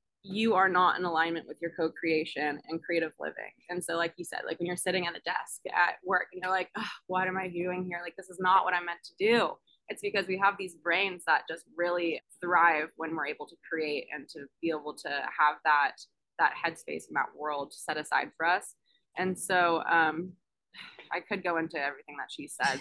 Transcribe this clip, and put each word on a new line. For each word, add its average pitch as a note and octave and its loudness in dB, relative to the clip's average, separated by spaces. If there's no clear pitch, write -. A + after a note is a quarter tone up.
you G#3 2
are F#3+ 8
not F3+ 4
in F3+ -2
alignment E3 0
with - -12
your E3+ -4
co-creation D#3+ 0
and D#3+ -6
creative D#3+ 0
living. D#3 -8
And F3+ -4
so, - -4
like E3+ -2
you F3 -10
said, - -8
like, - -6
when E3+ -4
you're F3+ -4
sitting F3+ -2
at E3+ -6
a - -12
desk - -6
at F3 4
work F3+ 0
and F3+ -10
you're F#3 -2
like, F#3 0
"Ugh, G#3+ -6
what F#3 0
am F#3 -2
I F#3+ -4
doing F3+ -4
here? F3 -6
Like, F3 -12
this F#3 -14
is F3+ -18
not F#3 6
what F3+ 2
I'm F3 0
meant E3+ -8
to - -20
do." G#3+ 4
It's - -8
because G3+ -2
we F#3 -2
have G3 4
these F#3 -10
brains F3+ -2
that D#3 4
just E3 -8
really F3 0
thrive E3 4
when D#3+ -4
we're D3 -2
able D3 -6
to E3+ -20
create D3+ -2
and C#3+ -12
to C#3+ -14
be E3 0
able D3+ -4
to - -10
have C#3+ 2
that, D3 4
that D3+ 4
headspace D#3+ -6
and D3+ -4
that - -2
world D3 -6
set - -6
aside C#3+ -2
for D#3+ -2
us. F3+ 0
And F#3 -2
so, F3 4
um, E3 2
I F3 -4
could F#3 -6
go F3 0
into E3 -2
everything C#3+ -6
that C#3 -10
she C#3+ -12
said, C3+ 0